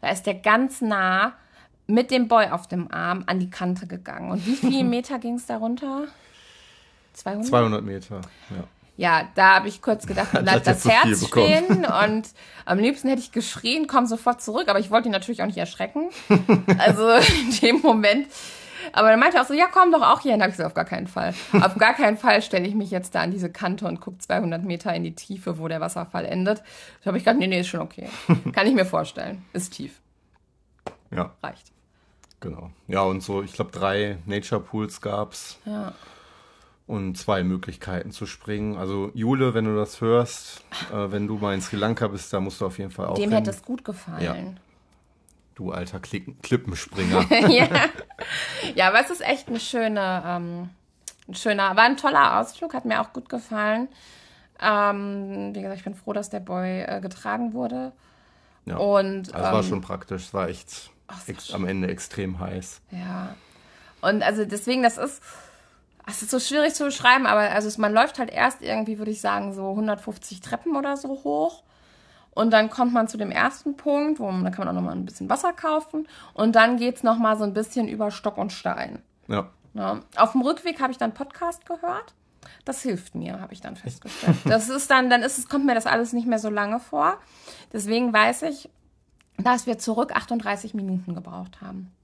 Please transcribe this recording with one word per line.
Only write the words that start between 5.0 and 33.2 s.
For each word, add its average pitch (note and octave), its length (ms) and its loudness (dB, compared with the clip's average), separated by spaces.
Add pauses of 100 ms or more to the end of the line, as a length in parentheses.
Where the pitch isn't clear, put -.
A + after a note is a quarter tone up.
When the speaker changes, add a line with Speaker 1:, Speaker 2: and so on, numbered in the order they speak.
Speaker 1:
ging's A#3+ 280 -6
da A#3+ 120 -6
runter? C4+ 460 -4 (1080)
Zweihundert? G#3 360 -6
Speaker 2:
Zweihundert A2+ 360 2
Meter, G2 360 -10 (300)
ja. - 140 -10 (320)
Speaker 1:
Ja, E3+ 400 2
da F#3+ 180 10
hab F#3+ 120 4
ich G3+ 140 -8
kurz G#3+ 280 -2
gedacht, - 240 -2
Speaker 2:
<laughs> - 20 -
Speaker 1:
mir - 80 4
bleibt - 180 4
Speaker 2:
Hat - 60 -2
er A#2+ 60 6
Speaker 1:
das - 100 2
Speaker 2:
zu B2 80 4
viel A3 80 8
Speaker 1:
Herz - 220 6
Speaker 2:
bekommen. B2 260 4 (180)
Speaker 1:
stehen. E4+ 220 4
Und G#3+ 420 2 (360)
am F3+ 160 2
liebsten C4 280 2
hätte C4 140 0
ich - 80 -14
geschrien, B3 560 -2
„Komm C4 200 2
sofort A3+ 360 -2
zurück“, A#3+ 260 -2
aber G3+ 120 4
ich G3 100 -4
wollte A#3 180 4
ihn G#3+ 40 -2
natürlich G3 300 -4
auch F#3 40 0
nicht G3 120 -4
erschrecken. G3 500 -4 (200)
Speaker 2:
<laughs> F#3 500 6
Speaker 1:
Also G#3+ 320 6
in B3+ 400 6 (120)
dem B3+ 180 6
Moment. A3 460 4 (680)
Aber A3 180 8
er A3 60 10
meinte C#4+ 240 6
auch B3+ 60 4
so, C#4 80 -2
„Ja, E4 180 6
komm F4+ 200 8
doch D#4 100 6
auch A3+ 180 6
hier C4+ 120 2
hin.“ G#3+ 100 4
Hab F#3 60 4
ich F#3 80 -4
gesagt, E3 120 -2
„Auf - 60 -8
gar E3 100 0
keinen F3+ 220 -8
Fall. F3+ 260 -4 (200)
Auf F#3 240 6
gar A3 180 6
keinen A3 220 4
Fall G#3+ 260 4
stelle F#3 240 -2
ich G3+ 80 -4
mich G3+ 160 -2
jetzt F3+ 240 -6
da E3+ 60 0
an E3 100 0
diese F3+ 200 -4
Kante F#3 360 -6
und E3+ 140 -6
guck F#3 200 -14
zweihundert F3 440 -2
Meter F3+ 300 -4
in E3+ 100 -4
die E3 100 -8
Tiefe, F#3 440 -10
wo D#3+ 100 -8
der D#3+ 120 -4
Wasserfall E3+ 440 -6
endet.“ F#3+ 380 -2 (420)
Da G3 60 -2
hab F3+ 60 -2
ich - 80 -2
gedacht, A#3 140 4
„Nee, F#3+ 80 2
nee, F#3 140 2
ist F3+ 80 -2
schon E3+ 120 -6
okay. - 280 -10 (220)
Speaker 2:
<laughs> - 220 4
Speaker 1:
Kann G3 140 2
ich C4 80 4
mir G3 120 6
vorstellen. F#3 680 -6
Ist F3+ 220 -8
tief.“ - 260 -14 (1120)
Speaker 2:
Ja. F2 200 -6 (100)
Speaker 1:
Reicht. - 280 -14 (680)
Speaker 2:
Genau. E2 300 -14 (180)
Ja, F#2+ 140 2
und F#2+ 180 0